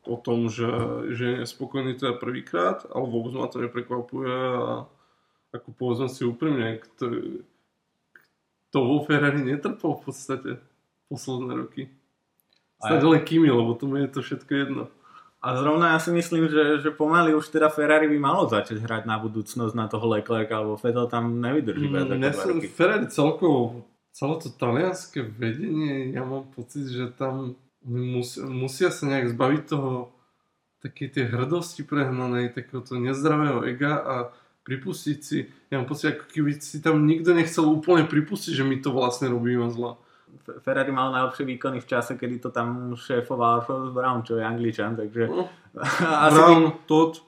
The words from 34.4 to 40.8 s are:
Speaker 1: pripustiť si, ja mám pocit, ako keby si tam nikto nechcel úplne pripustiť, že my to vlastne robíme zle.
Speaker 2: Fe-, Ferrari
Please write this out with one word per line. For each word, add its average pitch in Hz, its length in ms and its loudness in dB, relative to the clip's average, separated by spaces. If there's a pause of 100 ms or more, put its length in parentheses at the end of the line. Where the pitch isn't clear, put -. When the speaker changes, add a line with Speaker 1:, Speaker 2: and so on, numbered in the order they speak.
Speaker 1:
pripustiť 147 580 -6
si, - 180 -6 (300)
ja 139 100 -4
mám 123 80 -2
pocit, 147 260 -2
ako - 160 -10
keby 147 300 -2
si - 240 -12
tam 156 240 4
nikto 165 260 4
nechcel 165 320 4
úplne 156 400 6
pripustiť, 160 480 -2
že 135 120 0
my 135 180 0
to 147 80 -2
vlastne 123 400 0
robíme 120 380 0
zle. 120 260 -6 (440)
Speaker 2:
Fe-, 117 220 -16
Ferrari 135 300 -2